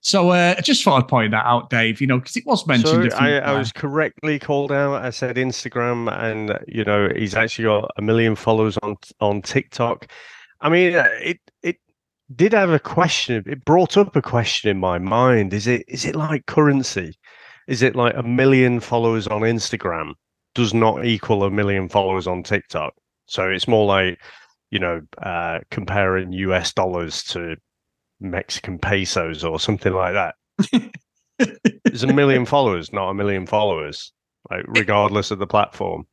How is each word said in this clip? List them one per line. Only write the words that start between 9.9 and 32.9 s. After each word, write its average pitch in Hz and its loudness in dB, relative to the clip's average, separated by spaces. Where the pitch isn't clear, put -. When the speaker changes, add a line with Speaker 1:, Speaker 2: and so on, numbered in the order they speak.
Speaker 2:
I 147 2
mean, 175 4
uh, 147 4
it, 175 -6
it 175 -6
did 196 4
have 196 4
a 160 4
question. 127 0
It 135 -10
brought 175 4
up 202 4
a - 2
question - 0
in 95 0
my 90 0
mind. 107 2
Is 101 -4
it, 120 0
is - -8
it - -4
like 156 -4
currency? 131 0
Is 120 0
it 131 2
like 120 2
a 127 -4
million 127 4
followers 113 -2
on 107 -4
Instagram 92 -4
does 117 0
not 113 2
equal 107 0
a 98 0
million 98 -2
followers 95 0
on 90 -4
TikTok? 85 -4
So 92 -4
it's 95 -4
more 110 4
like, 95 2
you 104 -4
know, 87 -4
uh, 87 -6
comparing 95 -2
U 92 -2
S 90 -2
dollars 87 -4
to 85 -8
Mexican 92 -8
pesos 85 -2
or 80 -4
something 101 -2
like 92 0
that. 92 -2
Speaker 1:
<laughs> - -2
Speaker 2:
There's 117 -2
a 131 -2
million 135 4
followers, 113 0